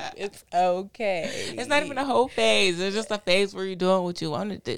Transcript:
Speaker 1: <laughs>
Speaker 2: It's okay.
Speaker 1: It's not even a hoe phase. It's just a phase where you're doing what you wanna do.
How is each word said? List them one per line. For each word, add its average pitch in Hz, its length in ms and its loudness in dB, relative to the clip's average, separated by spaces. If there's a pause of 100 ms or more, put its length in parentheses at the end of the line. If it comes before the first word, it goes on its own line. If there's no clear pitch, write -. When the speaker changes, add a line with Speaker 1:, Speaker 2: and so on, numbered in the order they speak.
Speaker 1:
<laughs> - 100 -12
Speaker 2:
It's - 260 -10 (100)
okay. 185 1040 0
Speaker 1:
It's 240 100 -6
not 294 160 2
even 285 140 -6
a 277 80 -2
hoe 247 220 4
phase. 196 520 2
It's 196 160 -2
just 220 140 -4
a 214 80 -2
phase 196 380 2
where 190 100 -6
you're 190 100 -6
doing 185 280 2
what 175 180 -6
you 160 80 -4
wanna 190 300 -4
do. - 180 -6